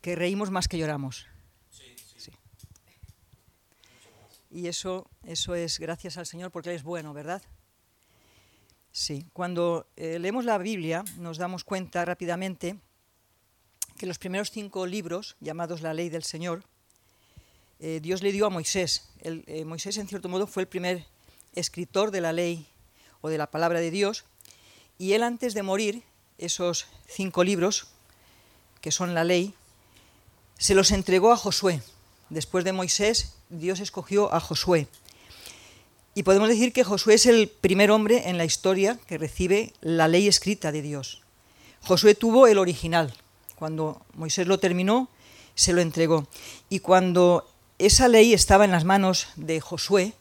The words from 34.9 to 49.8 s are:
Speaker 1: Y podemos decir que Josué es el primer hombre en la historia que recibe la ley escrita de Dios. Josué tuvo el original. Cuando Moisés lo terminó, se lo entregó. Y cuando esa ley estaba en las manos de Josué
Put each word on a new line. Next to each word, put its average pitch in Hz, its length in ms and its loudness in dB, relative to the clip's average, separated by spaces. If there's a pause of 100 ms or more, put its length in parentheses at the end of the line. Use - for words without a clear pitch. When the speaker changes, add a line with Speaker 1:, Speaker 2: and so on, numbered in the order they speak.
Speaker 1:
Y 202 80 -4
podemos 196 280 4
decir 240 220 2
que 254 120 2
Josué 208 320 4
es 220 100 4
el 226 220 6
primer 196 420 2
hombre 214 400 2
en 180 80 -2
la 165 80 0
historia 190 640 0
que 165 100 -8
recibe 180 640 -2
la 165 260 2
ley 180 200 4
escrita 190 440 0
de 151 120 -6
Dios. 143 400 -12 (580)
Josué 208 320 6
tuvo 226 320 8
el 208 140 8
original. 165 520 0 (440)
Cuando 156 580 -8
Moisés 160 320 -4
lo 190 140 2
terminó, 196 500 2 (460)
se - 180 2
lo 175 80 4
entregó. 160 460 2 (420)
Y 190 80 -2
cuando 180 720 4 (300)
esa 214 280 6
ley 226 280 8
estaba 196 300 6
en 190 60 2
las 170 140 2
manos 190 500 2
de 160 260 -4
Josué 185 600 -2